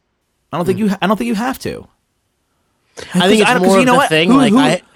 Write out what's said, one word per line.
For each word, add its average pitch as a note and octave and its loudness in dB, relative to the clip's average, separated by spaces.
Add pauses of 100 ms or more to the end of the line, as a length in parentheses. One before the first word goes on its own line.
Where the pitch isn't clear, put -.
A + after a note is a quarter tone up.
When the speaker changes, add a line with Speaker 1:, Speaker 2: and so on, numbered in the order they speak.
(500)
Speaker 1:
I C#3+ -10
don't E3+ -6
think F#3 -4
Speaker 2:
Mm. G#3+ -2
Speaker 1:
you, - -4
I F3 0
don't G#3 0
think A#3 -6
you A#3 -4
have B3 -6
to. B1+ -12 (1080)
Speaker 2:
I - -20
think - -16
Speaker 1:
'Cause F3+ 0
Speaker 2:
it's G#3+ 2
Speaker 1:
I A3 2
don't, - 0
'cause F#3 0
Speaker 2:
more G3 4
Speaker 1:
you - 4
Speaker 2:
of - 0
Speaker 1:
know B3 2
Speaker 2:
the B3+ 2
Speaker 1:
what? C4+ 0
Speaker 2:
thing, D#3+ 2
Speaker 1:
Who, C4+ 6
Speaker 2:
like, A#3 2
Speaker 1:
who, A#3+ 4
Speaker 2:
I D#3+ 0 (140)